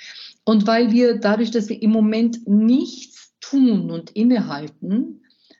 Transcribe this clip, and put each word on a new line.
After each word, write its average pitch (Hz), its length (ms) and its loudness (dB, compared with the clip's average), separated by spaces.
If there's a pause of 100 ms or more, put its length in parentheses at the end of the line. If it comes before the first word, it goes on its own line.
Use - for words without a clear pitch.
(460)
Und 214 220 2
weil 226 240 2
wir 240 280 2
dadurch, 220 300 0
dass 220 200 -2
wir - 120 -8
im 214 80 2
Moment 220 580 0
nichts 226 920 0
tun 220 500 0
und 165 220 -12
innehalten, 214 1120 -2 (360)